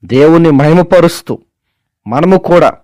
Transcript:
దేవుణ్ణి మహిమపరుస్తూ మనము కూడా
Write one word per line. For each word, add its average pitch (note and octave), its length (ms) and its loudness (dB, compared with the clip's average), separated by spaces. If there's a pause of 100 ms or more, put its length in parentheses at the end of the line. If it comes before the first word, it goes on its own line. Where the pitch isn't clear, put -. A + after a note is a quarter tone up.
దేవుణ్ణి D#3 460 2
మహిమపరుస్తూ E3+ 880 0 (680)
మనము E3+ 300 -2
కూడా E3+ 360 0 (100)